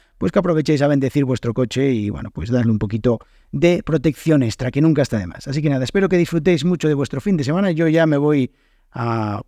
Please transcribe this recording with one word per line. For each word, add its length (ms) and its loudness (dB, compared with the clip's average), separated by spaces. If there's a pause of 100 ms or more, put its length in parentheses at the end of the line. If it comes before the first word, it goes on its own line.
(180)
pues 120 0
que 80 2
aprovechéis 440 2
a 60 4
bendecir 360 2
vuestro 300 -4
coche 380 0
y, 180 -2
bueno, 200 -8
pues 200 -8
darle 200 2
un 80 2
poquito 400 0 (320)
de 320 2
protección 600 0
extra, 280 -4
que 100 -2
nunca 220 4
está 160 -2
de 80 -6
más. 220 -14
Así 140 -4
que 80 0
nada, 140 -2
espero 240 0
que 100 2
disfrutéis 460 0
mucho 220 0
de 80 2
vuestro 260 -4
fin 160 0
de 80 -2
semana. 260 0
Yo 180 0
ya 180 4
me 120 2
voy 340 0 (400)
a, 560 -4